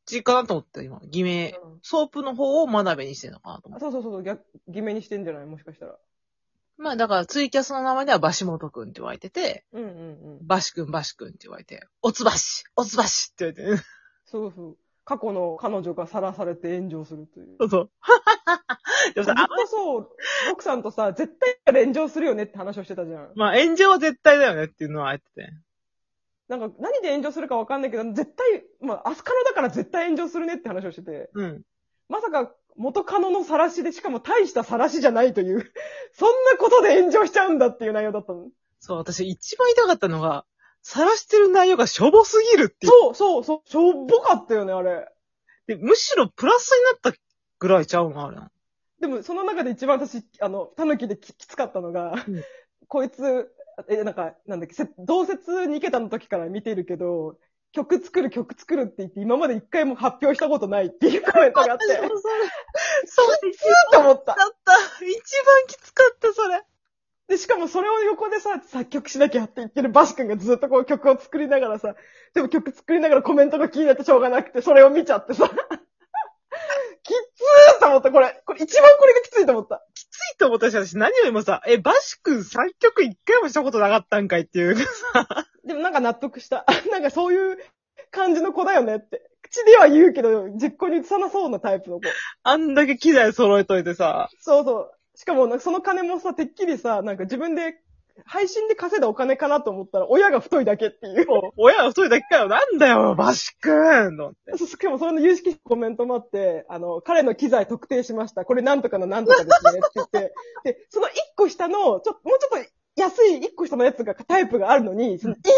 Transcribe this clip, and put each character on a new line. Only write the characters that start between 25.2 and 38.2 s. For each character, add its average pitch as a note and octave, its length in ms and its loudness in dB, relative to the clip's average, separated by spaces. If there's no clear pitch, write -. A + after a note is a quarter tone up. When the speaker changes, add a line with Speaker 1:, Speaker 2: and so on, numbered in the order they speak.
Speaker 1:
て。 - 180 -20
Speaker 2:
な B3+ 100 -10
ん - 20 -12
か、 A3 200 -12
何 A#4+ 220 -4
で E4+ 100 -4
炎 C#4 120 -4
上 D4 80 -6
す D4+ 80 -12
る D4+ 80 -10
か B3 100 -4
わ A3+ 80 -6
か C4+ 120 -6
ん C#4 40 -6
な C4+ 60 -6
い A3+ 40 -8
け A#3 60 -8
ど、 A3 140 -6
絶 A#3 140 -6
対、 A#4+ 300 -2
ま A#3 140 -6
あ、 - 140 -8
ア D4+ 60 -8
ス - 80 -20
カ B4 100 -4
ノ B4 100 0
だ B4+ 100 0
か - 80 -2
ら B3 80 -2
絶 D#3+ 200 -8
対 E4+ 160 -4
炎 D#4+ 120 -4
上 E4+ 120 -6
す E4+ 80 -12
る E4+ 80 -6
ね E4+ 100 -8
っ - 20 -14
て E4+ 100 -16
話 F#3+ 180 -10
を F3 60 -10
し E3 40 -20
て F3 60 -20
て。 D3+ 320 -16
Speaker 1:
う G3+ 100 -10
ん。 D#3+ 180 -12
Speaker 2:
ま G#4 120 -6
さ A4 80 -8
か、 C4+ 240 -6
元 B3+ 260 -6
カ G4+ 160 -4
ノ F#4 120 -2
の F4+ 120 -2
晒 D#4+ 320 -2
し F4 80 -8
で、 - 80 -6
し - 100 -18
か - 80 -10
も A#3+ 100 -8
大 G4+ 280 0
し - 60 -14
た A3+ 100 -4
晒 B3 320 -2
し D#4 60 -4
じ C4+ 60 2
ゃ A#3+ 40 4
な A3+ 120 0
い B3+ 100 0
と G3+ 80 -4
い F#3 140 -4
う、 - 160 -8
<laughs> C#5 220 -20
そ - 120 -4
ん A4+ 40 6
な C5 120 4
こ - 120 0
と A#4+ 120 6
で F#4 180 4
炎 F4+ 120 2
上 G#4+ 140 2
し - 60 -8
ち - 60 -2
ゃ F#4+ 100 2
う E4+ 60 -2
ん D4+ 40 -2
だ B3+ 100 2
っ A#3+ 100 -6
て A3+ 80 -10
い G#3+ 40 -4
う G#3+ 40 -6
内 G#3+ 100 -4
容 G#3+ 80 -4
だ G#3 80 -8
っ G#3 60 -12